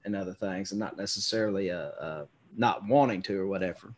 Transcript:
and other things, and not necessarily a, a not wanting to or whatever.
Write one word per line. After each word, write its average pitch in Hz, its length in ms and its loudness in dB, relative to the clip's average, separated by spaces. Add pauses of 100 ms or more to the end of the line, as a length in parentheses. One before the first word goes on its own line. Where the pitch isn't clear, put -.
and 101 120 -2
other 92 180 -4
things, 95 380 -4
and 101 80 -2
not - 160 -6
necessarily 98 720 0
a, 85 180 -2 (140)
a 78 260 -6 (280)
not 104 320 2
wanting 120 360 6
to 98 160 0
or 95 80 0
whatever. 98 500 -4